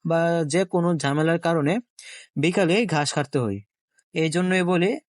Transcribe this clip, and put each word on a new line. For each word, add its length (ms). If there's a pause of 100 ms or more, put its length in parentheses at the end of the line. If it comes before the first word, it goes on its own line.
বা 380
যে 220
কোনো 320
ঝামেলার 420
কারণে 400 (560)
বিকালে 500
ঘাস 280
কাটতে 260
হয়। 200 (540)
এই 160
জন্যই 340
বলি, 460